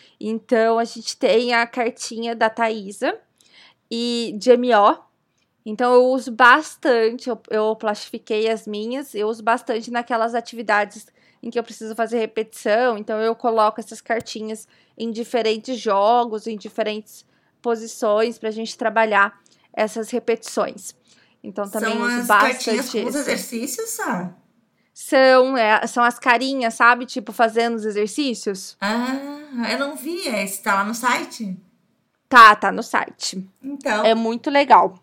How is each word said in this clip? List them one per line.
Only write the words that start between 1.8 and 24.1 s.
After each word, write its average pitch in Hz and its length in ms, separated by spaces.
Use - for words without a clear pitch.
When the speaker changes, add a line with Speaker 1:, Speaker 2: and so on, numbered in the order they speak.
Speaker 1:
da 220 140
Thaisa 220 680
e 233 480
de 247 120
M 240 240
O. 214 240
Então, 247 300
eu 247 120
uso 254 260
bastante, 247 960
eu, 226 200
eu 214 280
plastifiquei 220 760
as 220 160
minhas, 226 480
eu 208 140
uso 226 140
bastante 226 480
naquelas 233 440
atividades 214 720
em 233 80
que 233 80
eu 226 40
preciso 220 320
fazer 226 240
repetição. 220 800
Então, 214 220
eu 226 140
coloco 226 460
essas 220 200
cartinhas 220 640
em 226 120
diferentes 226 680
jogos, 214 680
em 214 100
diferentes 214 680
posições 226 760
pra 220 120
gente 220 260
trabalhar 214 640
essas 214 380
repetições. 233 840
Então, 202 260
também 220 240
Speaker 2:
São 220 100
Speaker 1:
uso 240 180
Speaker 2:
as - 60
Speaker 1:
bastante 214 260
Speaker 2:
cartinhas 254 140
com 226 80
os 233 80
Speaker 1:
esse. - 20
Speaker 2:
exercícios, 247 720
Sá? 196 400